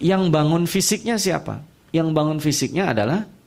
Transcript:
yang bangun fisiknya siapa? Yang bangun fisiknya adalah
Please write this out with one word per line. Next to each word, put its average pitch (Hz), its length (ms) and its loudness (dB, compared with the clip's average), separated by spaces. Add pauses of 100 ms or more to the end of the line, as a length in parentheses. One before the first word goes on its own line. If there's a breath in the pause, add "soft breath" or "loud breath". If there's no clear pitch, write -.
yang 190 240 2
bangun 160 400 2
fisiknya 214 480 -2
siapa? 165 480 -4 (240)
Yang 160 240 0
bangun 156 320 0
fisiknya 147 480 0
adalah 120 320 0 (220)